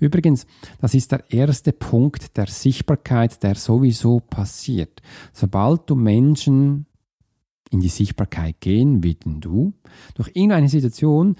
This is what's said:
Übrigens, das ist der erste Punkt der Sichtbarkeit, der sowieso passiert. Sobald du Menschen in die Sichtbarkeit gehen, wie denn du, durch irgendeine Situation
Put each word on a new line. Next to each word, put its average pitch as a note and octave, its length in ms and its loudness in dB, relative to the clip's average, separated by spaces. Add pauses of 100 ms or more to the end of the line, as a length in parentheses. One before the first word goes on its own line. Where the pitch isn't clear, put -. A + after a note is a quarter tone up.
Übrigens, D3+ 460 2 (340)
das B2+ 140 0
ist - 180 0
der - 180 -4
erste B2+ 420 0
Punkt - 640 -2
der G2+ 100 -2
Sichtbarkeit, - 960 -2
der G2+ 120 0
sowieso A#2 680 2
passiert. - 840 -8 (300)
Sobald G#2 580 0
du C#3 60 2
Menschen C#3 880 2 (840)
in F#2 100 0
die F2+ 80 0
Sichtbarkeit F2 720 -4
gehen, A2 420 2
wie E2+ 120 0
denn D#2 260 -10
du, A2 340 -2 (400)
durch - 200 -6
irgendeine F3+ 340 2
Situation D3+ 720 2